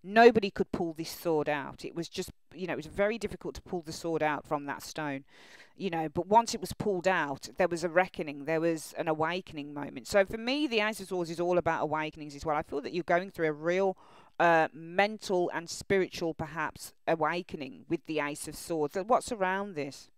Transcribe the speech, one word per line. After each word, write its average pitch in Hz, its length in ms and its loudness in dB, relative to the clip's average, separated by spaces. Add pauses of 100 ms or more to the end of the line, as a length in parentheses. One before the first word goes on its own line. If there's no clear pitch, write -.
nobody 220 480 8
could - 220 -2
pull 170 200 -2
this 156 180 -8
sword 156 380 0
out. 139 380 -4
It - 80 -12
was 165 160 -6
just - 200 -8 (240)
you 175 120 -6
know, 165 80 -2
it - 20 -2
was 147 100 -8
very 202 320 0
difficult 190 360 -6
to - 80 -12
pull 175 200 -6
the 160 100 -12
sword 160 300 -2
out 151 240 0
from 143 200 -4
that 139 160 -8
stone, 143 420 -6 (520)
you 190 140 -4
know, 160 180 -2
but 170 180 -2
once 226 280 6
it 226 60 -6
was 185 120 -8
pulled 185 360 0
out, 151 480 0
there 180 120 4
was 170 160 -2
a 180 40 0
reckoning, 160 560 0
there 160 160 2
was 165 360 0
an 160 120 -2
awakening 156 680 -2
moment. 139 320 -10
So 202 180 6
for 220 140 -4
me, 269 280 0
the 233 140 2
Ace 214 200 -2
of 190 80 -12
Swords 175 220 -2
is 165 100 -6
all 175 180 2
about 160 240 0
awakenings 151 540 -4
as 143 80 -14
well. 151 120 0
I 156 60 0
feel 269 200 -6
that 120 100 -8
you're 170 100 -2
going 180 280 0
through 165 180 0
a 151 40 0
real, 180 440 0 (420)
uh, 165 340 6
mental 180 800 0
and 165 160 -6
spiritual, 185 680 0
perhaps, 151 580 -6 (160)
awakening 156 800 -2
with 165 180 -2
the 156 140 -2
Ace 147 260 -6
of 151 80 -12
Swords. 151 420 -2 (100)
What's 233 260 2
around 196 420 -2
this? 143 440 -8